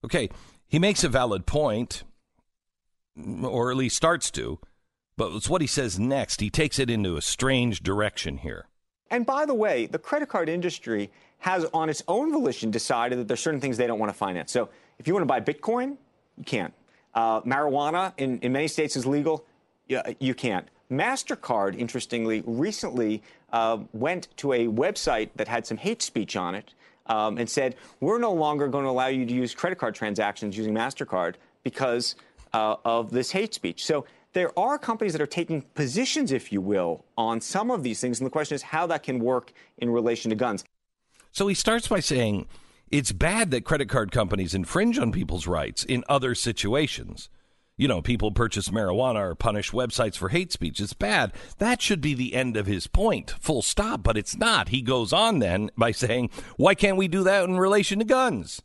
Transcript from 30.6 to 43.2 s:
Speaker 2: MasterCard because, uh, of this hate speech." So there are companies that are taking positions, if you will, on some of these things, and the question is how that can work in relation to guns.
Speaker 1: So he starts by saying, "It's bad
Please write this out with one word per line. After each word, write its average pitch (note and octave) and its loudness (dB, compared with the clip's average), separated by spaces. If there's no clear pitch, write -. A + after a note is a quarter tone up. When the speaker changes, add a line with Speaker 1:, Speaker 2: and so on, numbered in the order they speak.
Speaker 2:
MasterCard G#2+ -2
because, B2 -2
uh, A2 2
of A#2 0
this B2 0
hate G3+ -2
speech." - -6
So D3 0
there F3+ 0
are B3+ 2
companies A3 -2
that D#3 -2
are C#3+ 0
taking E3 -2
positions, F#3+ 0
if C3 -2
you G2+ 0
will, F#2 0
on A2+ 0
some A3+ -2
of G3 -2
these A#2 -4
things, A#2+ -2
and C3 -2
the B2+ -4
question D3+ -2
is C3+ -6
how E3 -2
that D#3+ -2
can B2+ -2
work B2 0
in A#2+ -2
relation A#2 2
to G#2+ 2
guns. G#2+ -2
Speaker 1:
So G3 0
he G3 2
starts A3+ 2
by G3+ 2
saying, A2+ 0
"It's C#3 2
bad F3 2